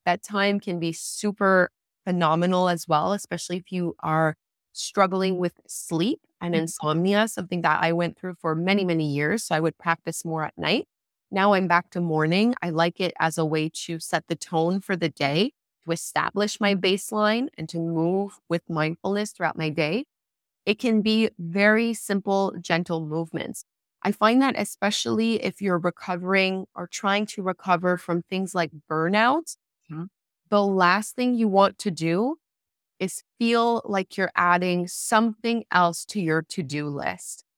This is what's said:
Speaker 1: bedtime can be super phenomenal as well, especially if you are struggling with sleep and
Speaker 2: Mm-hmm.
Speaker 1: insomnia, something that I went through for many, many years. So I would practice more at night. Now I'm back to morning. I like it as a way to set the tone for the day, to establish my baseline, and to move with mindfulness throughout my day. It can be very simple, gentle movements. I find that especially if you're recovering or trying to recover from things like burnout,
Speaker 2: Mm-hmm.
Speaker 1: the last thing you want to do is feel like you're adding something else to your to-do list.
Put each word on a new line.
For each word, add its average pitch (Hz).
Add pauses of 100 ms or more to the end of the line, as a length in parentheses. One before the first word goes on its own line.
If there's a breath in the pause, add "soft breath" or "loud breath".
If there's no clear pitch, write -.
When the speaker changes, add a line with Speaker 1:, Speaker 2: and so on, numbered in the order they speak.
Speaker 1:
bedtime 202
can 175
be 165
super 190 (360)
phenomenal 180
as 175
well, 165
especially 180
if 180
you 175
are 160 (380)
struggling 190
with 175 (140)
sleep 180 (220)
and 175
Speaker 2:
Mm-hmm. 160
Speaker 1:
insomnia, 170
something 175
that 160
I 170
went 170
through 185
for 160
many, 190
many 160
years. 151
So 170
I 156
would 160
practice -
more 160
at -
night. 170 (440)
Now 202
I'm 190
back 170
to 180
morning. 170
I 175
like 165
it 185
as 160
a 160
way 156 (160)
to 165
set -
the 170
tone 175
for 196
the 165
day, 151 (320)
to 165
establish -
my 202
baseline, 208 (100)
and 160
to 165
move 170 (100)
with 165
mindfulness 170
throughout -
my 160
day. 165 (600)
It 208
can 226
be 220 (100)
very 208
simple, 196
gentle 170
movements. 160 (380)
I 202
find 226
that 269
especially 220
if -
you're 185
recovering 185 (100)
or 180
trying 208
to -
recover 180
from 170
things 190
like 170 (180)
burnout, 214 (360)
Speaker 2:
Mm-hmm. 160 (440)
Speaker 1:
the 208
last 190
thing 247
you 226
want 196
to -
do 170 (640)
is - (160)
feel 233
like 196
you're 185
adding 175
something 226
else 175
to -
your 160
to-do 147
list. - (140)